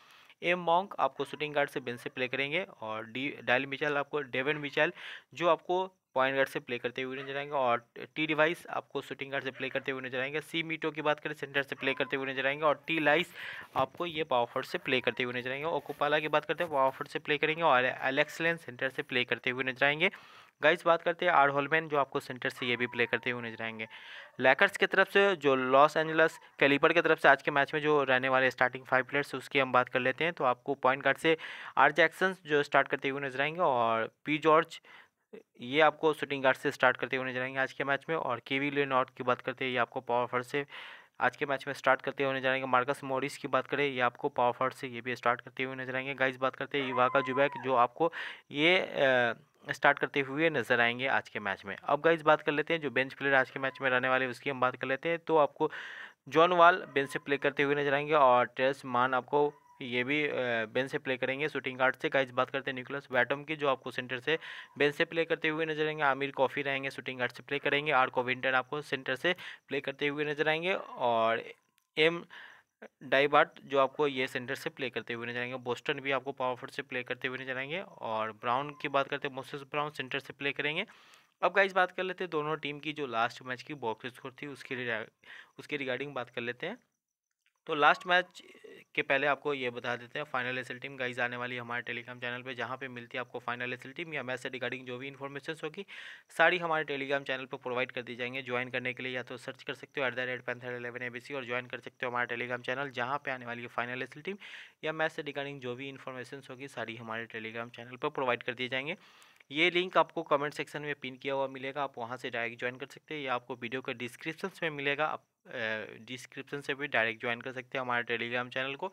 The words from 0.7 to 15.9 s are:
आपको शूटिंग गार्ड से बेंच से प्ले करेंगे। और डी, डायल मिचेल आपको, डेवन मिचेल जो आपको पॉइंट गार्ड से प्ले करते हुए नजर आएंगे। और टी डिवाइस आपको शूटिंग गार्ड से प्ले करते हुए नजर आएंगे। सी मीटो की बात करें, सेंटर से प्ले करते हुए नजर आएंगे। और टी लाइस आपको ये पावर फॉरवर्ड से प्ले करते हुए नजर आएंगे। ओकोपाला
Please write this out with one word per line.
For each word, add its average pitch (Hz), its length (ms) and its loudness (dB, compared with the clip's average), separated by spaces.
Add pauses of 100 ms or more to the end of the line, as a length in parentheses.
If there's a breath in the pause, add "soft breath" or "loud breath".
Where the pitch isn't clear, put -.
आपको 135 260 0
शूटिंग 147 300 -6
गार्ड 143 160 0
से 147 100 -6
बेंच 120 200 -6
से - 100 -10
प्ले 127 180 -4
करेंगे। 143 380 -4 (140)
और 110 260 -8
डी, 131 380 -6
डायल 123 220 2
मिचेल 143 300 -2
आपको, 143 240 -4
डेवन 135 360 -2
मिचेल 151 360 0 (420 loud breath)
जो 160 140 0
आपको 180 440 0 (220)
पॉइंट 131 220 2
गार्ड 135 120 4
से 151 120 -6
प्ले 123 180 -6
करते 123 240 -4
हुए 131 200 -8
नजर 139 140 -8
आएंगे। 143 180 -6
और 123 360 2 (240)
टी 156 120 0
डिवाइस 156 400 2
आपको - 360 -6
शूटिंग 135 280 -10
गार्ड 135 140 -4
से 131 60 -4
प्ले 131 180 -6
करते 135 240 -4
हुए 131 100 -6
नजर 127 180 -4
आएंगे। 143 200 -4
सी 165 220 -4
मीटो 160 280 -4
की 151 120 -6
बात 147 180 2
करें, 151 140 -8
सेंटर 139 280 -2
से 139 120 -10
प्ले 135 200 0
करते 131 220 -2
हुए 135 160 -4
नजर 131 140 -2
आएंगे। 147 180 0
और 143 220 2
टी 160 120 -2
लाइस 156 360 4 (420 loud breath)
आपको 135 300 0
ये 160 180 -4
पावर 120 220 2
फॉरवर्ड 131 200 -4
से - 120 -4
प्ले 131 220 0
करते - 220 0
हुए 123 120 -4
नजर 123 160 -6
आएंगे। 139 160 -6
ओकोपाला 147 520 0